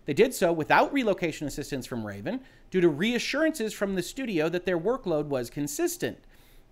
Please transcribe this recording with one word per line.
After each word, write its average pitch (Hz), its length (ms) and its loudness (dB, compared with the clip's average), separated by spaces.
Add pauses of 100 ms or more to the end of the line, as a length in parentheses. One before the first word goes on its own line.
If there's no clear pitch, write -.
They 147 100 -2
did 233 200 4
so 185 180 2
without 160 400 4
relocation 165 540 0
assistance 135 400 -6
from 113 200 -6
Raven 107 340 -6 (300)
due 185 100 2
to 170 80 8
reassurances 226 880 0
from 196 200 -2
the 180 80 -2
studio 180 460 -2
that 175 160 -2
their 180 140 0
workload 170 480 0
was 127 240 -2
consistent. 147 680 -4 (540)